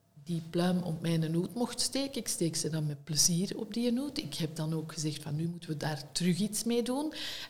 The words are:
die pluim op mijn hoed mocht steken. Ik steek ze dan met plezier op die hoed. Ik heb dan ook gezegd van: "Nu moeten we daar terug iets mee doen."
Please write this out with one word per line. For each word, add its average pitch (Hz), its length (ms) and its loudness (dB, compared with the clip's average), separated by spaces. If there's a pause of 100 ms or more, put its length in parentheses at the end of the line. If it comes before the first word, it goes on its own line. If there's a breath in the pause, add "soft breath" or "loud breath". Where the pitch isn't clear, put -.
(240)
die 170 260 -2
pluim 180 320 4
op 165 200 -2
mijn 165 320 2
hoed 175 220 0
mocht 240 260 -2
steken. 269 400 -2
Ik - 60 -6
steek 165 280 0
ze 156 140 0
dan 156 160 0
met 147 180 -4
plezier 170 540 4
op 214 160 -6
die 233 240 2
hoed. 285 200 -2
Ik - 160 -6
heb 160 220 -2
dan 160 180 -2
ook 160 200 -4
gezegd 151 300 -4
van: 147 120 -4
"Nu 165 120 0
moeten 170 220 -6
we 151 80 -2
daar 143 340 -4
terug 175 260 4
iets 208 260 0
mee 233 200 2
doen." 277 300 0 (360 loud breath)